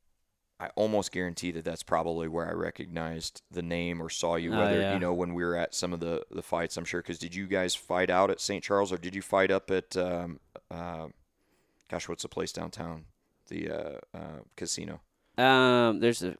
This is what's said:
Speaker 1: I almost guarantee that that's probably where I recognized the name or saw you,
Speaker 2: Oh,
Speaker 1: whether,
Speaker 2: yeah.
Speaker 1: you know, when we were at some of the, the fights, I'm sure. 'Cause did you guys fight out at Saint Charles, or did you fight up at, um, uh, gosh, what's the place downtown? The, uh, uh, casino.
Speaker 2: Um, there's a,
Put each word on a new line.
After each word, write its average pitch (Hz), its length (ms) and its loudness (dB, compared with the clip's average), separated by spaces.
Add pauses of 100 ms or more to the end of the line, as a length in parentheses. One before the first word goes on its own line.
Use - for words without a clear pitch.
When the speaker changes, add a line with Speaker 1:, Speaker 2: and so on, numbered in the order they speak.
(580)
Speaker 1:
I 82 180 -6
almost 107 360 2
guarantee 90 400 -2
that 82 120 -6
that's 82 180 -4
probably 82 460 0
where 82 200 -2
I 85 40 -4
recognized 82 1000 -6
the 87 120 -6
name 85 400 -2
or 82 60 -6
saw 82 280 0
you, 85 180 0
Speaker 2:
Oh, 107 40 2
Speaker 1:
whether, 101 220 4
Speaker 2:
yeah. 98 140 0
Speaker 1:
you 95 40 0
know, 90 160 0
when 87 200 -2
we 87 100 0
were 85 120 2
at 85 180 -2
some 87 180 -2
of 85 80 -6
the, 82 300 -2
the 87 120 -8
fights, 85 340 -2
I'm 87 80 -6
sure. 87 180 -4
'Cause 87 160 -8
did 87 160 -10
you 95 120 -6
guys 92 280 0
fight 90 360 2
out 95 200 6
at 95 100 0
Saint 101 240 -2
Charles, 101 280 4
or 92 60 -2
did 90 160 -6
you 98 80 -4
fight 95 280 4
up 95 200 2
at, 92 260 0
um, 87 440 -2 (300)
uh, 85 380 -8 (800)
gosh, 87 200 -6
what's 85 140 -6
the - 60 -8
place 87 240 -4
downtown? 82 520 -8 (440)
The, 78 220 -6
uh, 76 280 -6 (160)
uh, 78 260 -12 (160)
casino. 82 440 -8 (360)
Speaker 2:
Um, 123 640 8
there's 117 240 4
a, 90 180 -4